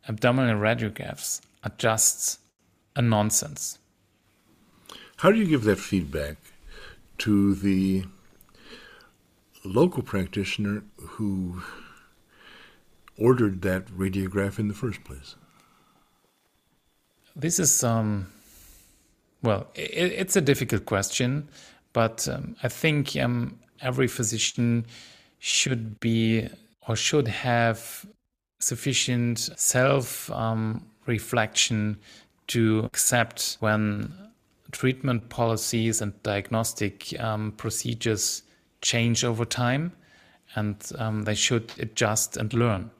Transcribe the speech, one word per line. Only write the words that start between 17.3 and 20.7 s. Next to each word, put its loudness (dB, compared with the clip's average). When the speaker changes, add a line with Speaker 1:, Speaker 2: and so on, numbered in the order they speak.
Speaker 1:
This -2
is, 4
um, 2
well, 0
i-, -10
i-, -2
it's 0
a 6
difficult 2